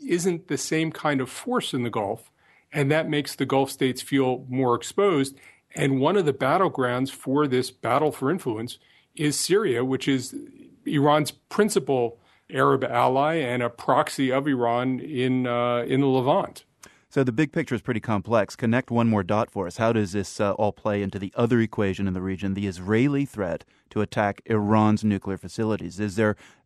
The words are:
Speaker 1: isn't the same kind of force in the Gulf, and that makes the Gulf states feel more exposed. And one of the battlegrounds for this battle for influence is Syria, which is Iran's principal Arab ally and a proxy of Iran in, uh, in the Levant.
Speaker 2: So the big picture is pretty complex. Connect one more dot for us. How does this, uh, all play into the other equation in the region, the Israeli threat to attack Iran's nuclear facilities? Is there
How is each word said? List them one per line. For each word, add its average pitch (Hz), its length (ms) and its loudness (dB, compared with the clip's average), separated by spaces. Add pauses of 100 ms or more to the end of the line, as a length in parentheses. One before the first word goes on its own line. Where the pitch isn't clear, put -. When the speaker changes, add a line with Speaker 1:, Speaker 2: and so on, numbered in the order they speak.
Speaker 1:
isn't 180 460 -2
the 147 80 -2
same 160 340 -2
kind 147 300 -2
of 123 80 -4
force - 460 -4
in 127 80 -2
the 117 80 -4
Gulf, 107 400 -6 (420)
and 143 180 0
that 156 200 0
makes 147 240 -2
the 147 100 -4
Gulf 135 260 2
states 127 300 -2
feel 131 480 0
more 123 260 2
exposed. 139 640 0 (380)
And 135 260 0
one 160 160 2
of 196 80 4
the 147 80 2
battlegrounds 135 760 0
for 143 360 0
this 127 240 0
battle 135 420 0
for 135 180 -2
influence 113 480 -4 (360)
is 147 240 0
Syria, 160 460 2
which 131 240 0
is 131 260 0 (520)
Iran's 151 460 4
principal 139 840 0 (320)
Arab 139 320 2
ally 127 520 2
and 123 280 -2
a 120 60 -2
proxy 135 640 0
of 139 160 0
Iran 123 520 0
in, 127 460 -2
uh, 120 400 0
in 131 140 2
the 143 60 2
Levant. 131 580 0 (460)
Speaker 2:
So 139 120 2
the 127 100 0
big 139 200 0
picture 151 220 -4
is 113 80 -4
pretty 113 180 -4
complex. 107 560 0
Connect 120 340 0
one 117 160 2
more 107 160 2
dot 104 280 -2
for 98 160 -4
us. 87 100 -12
How 113 160 2
does 104 200 0
this, 101 280 -6
uh, 101 120 0
all 104 200 0
play 104 300 -2
into 98 160 -4
the 95 180 -8
other 120 240 4
equation 98 480 -2
in 92 60 -2
the 90 80 -6
region, 95 320 -4
the 101 120 -4
Israeli 110 600 0
threat 87 380 -6 (260)
to 110 100 -2
attack 101 460 -2
Iran's 107 580 2
nuclear 98 320 -2
facilities? 92 640 -4
Is 104 160 -4
there 107 200 2 (300)